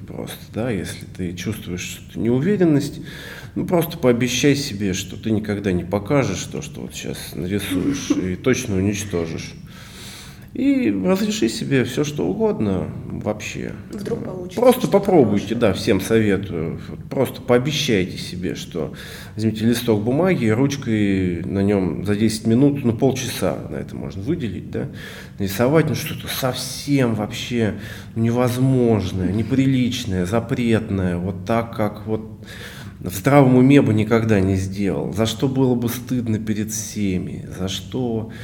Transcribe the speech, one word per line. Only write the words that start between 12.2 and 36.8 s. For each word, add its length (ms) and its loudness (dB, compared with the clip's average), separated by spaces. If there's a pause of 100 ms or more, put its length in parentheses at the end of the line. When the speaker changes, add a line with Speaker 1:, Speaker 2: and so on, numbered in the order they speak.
Speaker 1:
угодно 600 0 (240)
вообще. 600 -6 (180)
Speaker 2:
Вдруг 340 -6
получится 360 -8
Speaker 1:
Просто 220 4
Speaker 2:
что-то 160 2
Speaker 1:
попробуйте, 560 4
Speaker 2:
хорошее. 40 -2
Speaker 1:
да, 140 4
всем 280 0
советую. 800 0 (100)
Вот 200 -12
просто 320 -2
пообещайте 760 2
себе, 380 -6
что 380 -6 (420)
возьмите 300 0
листок 380 2
бумаги, 440 2
ручкой 960 2
на 160 0
нем 440 2
за 100 2
десять 320 2
минут, 360 4
ну, 100 2
полчаса 640 0 (120)
на 60 -8
это 200 -8
можно 280 -8
выделить, 480 -4
да, 160 -4 (500)
нарисовать, 520 2
ну, 60 0
что-то 320 -8
совсем 840 0
вообще 640 -2 (400)
невозможное, 1160 2
неприличное, 920 2
запретное, 920 0
вот 280 -4
так, 300 -2
как 320 -4
вот 140 -2 (800)
в 140 -6
здравом 440 8
уме 260 10
бы 100 4
никогда 460 4
не 160 4
сделал, 580 -2
за 140 2
что 200 0
было 280 4
бы 120 0
стыдно 520 -2
перед 320 -4
всеми, 720 -4 (140)